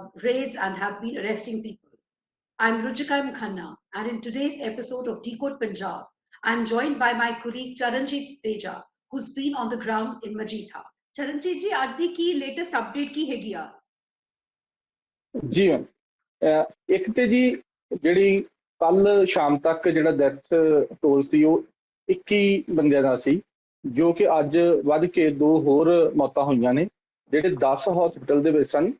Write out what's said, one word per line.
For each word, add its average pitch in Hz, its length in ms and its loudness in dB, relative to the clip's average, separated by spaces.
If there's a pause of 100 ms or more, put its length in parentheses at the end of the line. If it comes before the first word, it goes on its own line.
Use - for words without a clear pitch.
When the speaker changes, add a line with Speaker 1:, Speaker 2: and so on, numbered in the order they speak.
(240)
Speaker 1:
raids 262 320 -2
and 190 200 -4
have 202 240 -6
been 226 180 -8
arresting 214 440 -6
people. - 280 -16 (680)
I'm 226 240 0
Ruchika 277 400 -4
M 262 120 -8
Khanna, 180 400 -10 (200)
and 214 160 -6
in 226 100 -10
today's 277 400 -6
episode 240 480 -8
of - 140 -8
Decode 269 380 -8
Punjab, 190 460 -8 (360)
I'm 226 240 -2
joined 247 320 -2
by 240 140 2 (120)
my 233 80 -2 (100)
colleague 254 360 -12
Charanjit 269 680 -6
Teja, 214 320 -8 (360)
who's 262 200 -10
been 277 220 -6
on 233 160 -6
the 233 180 -6
ground 220 360 -4
in 202 100 -10
Majitha। - 480 -12 (360)
Charanjit 294 440 -6
ji, 403 100 -4
आज 262 260 -4
दी 339 180 -2
की 349 160 -2 (120)
लेटेस्ट 339 300 -10
अपडेट - 400 -6
की 302 160 -4
हैगी 214 240 -8
आ? 160 120 -12 (1800)
Speaker 2:
ਜੀ 185 200 2
ਮੈਮ। 151 160 0 (580)
ਅਹ, 156 300 2 (160)
ਇੱਕ 185 220 0
ਤੇ 247 180 2
ਜੀ 247 280 4 (460)
ਜਿਹੜੀ 196 380 4 (400)
ਕੱਲ੍ਹ 196 440 6
ਸ਼ਾਮ 147 340 2
ਤੱਕ 160 300 0
ਜਿਹੜਾ 160 220 2
ਡੈਥ 139 300 0 (600)
ਟੋਲ 139 200 4
ਸੀ 151 220 4
ਉਹ 160 200 4 (440)
ਇੱਕੀ 202 600 2
ਬੰਦਿਆਂ 147 320 4
ਦਾ 131 140 2
ਸੀ, 156 240 0 (460)
ਜੋ 147 260 2
ਕਿ 165 260 4
ਅੱਜ 147 200 0 (260)
ਵੱਧ 151 200 2
ਕੇ 175 260 2
ਦੋ 151 300 4
ਹੋਰ 156 560 4
ਮੌਤਾਂ 139 280 0
ਹੋਈਆਂ 123 300 2
ਨੇ। 156 120 2 (440)
ਜਿਹੜੇ 151 180 2
ਦਸ 135 400 0
ਹਸਪੀਟਲ 165 540 0
ਦੇ 160 80 4
ਵਿੱਚ 147 200 2
ਸਨ, 170 300 2